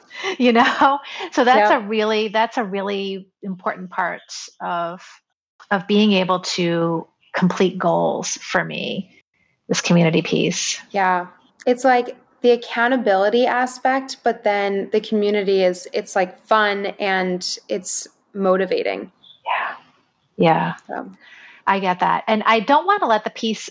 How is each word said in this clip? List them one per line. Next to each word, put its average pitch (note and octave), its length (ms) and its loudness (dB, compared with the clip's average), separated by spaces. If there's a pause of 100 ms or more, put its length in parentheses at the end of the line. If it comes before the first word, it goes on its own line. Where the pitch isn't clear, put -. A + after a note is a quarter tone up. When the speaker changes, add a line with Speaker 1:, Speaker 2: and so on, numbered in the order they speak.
(380)
Speaker 1:
You A#3+ 160 4
know? C4+ 460 4 (320)
So C#4 120 2
that's A3 260 6
Speaker 2:
Yeah. A#3+ 80 6
Speaker 1:
a - 40 2
really, G#3+ 480 0
that's A3 280 0
a B3 60 -2
really G3 640 -6 (140)
important F#3 480 -8
part F3 320 -6 (400)
of, F3 400 -6 (680)
of F#3+ 160 0
being G#3 280 4
able F#3 260 2
to E3+ 680 -2 (280)
complete F3+ 420 2
goals E3+ 600 -2
for - 260 -4
me, - 580 -8 (460)
this - 140 0
community E3+ 400 4
piece. - 580 -2 (120)
Speaker 2:
Yeah. F#3 360 0 (380)
It's B3 180 0
like B3 320 2 (260)
the A#3+ 100 4
accountability A#3 920 2
aspect, B3+ 800 -2
but A#3 220 -2
then G3+ 460 -2
the G#3+ 100 0
community G#3 600 0
is, F3+ 300 0
it's, - 240 -6
like, F#3 300 -2
fun G3+ 420 2 (120)
and F#3 580 -2 (100)
it's - 400 -6 (260)
motivating. F#3 800 -2 (340)
Speaker 1:
Yeah. - 300 -4 (640)
Yeah. E3+ 380 2 (120)
Speaker 2:
So. - 240 -12 (540)
Speaker 1:
I G3 140 0
get F#3 220 -2
that. E3+ 260 0
And G#3+ 180 0
I A3+ 140 4
don't C#4+ 260 2
want G4+ 160 0
to D#4 60 -2
let G#3+ 160 2
the A3 60 -4
piece - 420 -6